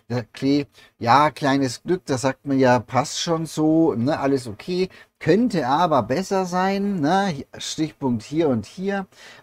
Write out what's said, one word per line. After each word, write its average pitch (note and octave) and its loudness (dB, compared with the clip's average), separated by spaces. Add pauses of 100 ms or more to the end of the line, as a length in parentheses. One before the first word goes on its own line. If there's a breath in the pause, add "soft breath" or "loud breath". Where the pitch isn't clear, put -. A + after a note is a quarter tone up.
Der A#2+ -4
Klee, C#3 -2 (320 soft breath)
ja, C3 4
kleines C3+ -2
Glück, F3+ -2
da C3+ -2
sagt C3 -4
man C#3 0
ja, B2 6
passt C#3 -4
schon E3 -2
so, D#3 2
ne, C3 -2
alles C3+ 0
okay. F3+ -4 (300 loud breath)
Könnte F3+ 2
aber D3+ 2
besser F#3+ -2
sein, F#3+ -2
ne, E3+ 0 (120)
Stichpunkt C#3 -4
hier D#3 0
und A2+ 0
hier. G3 -6 (380 loud breath)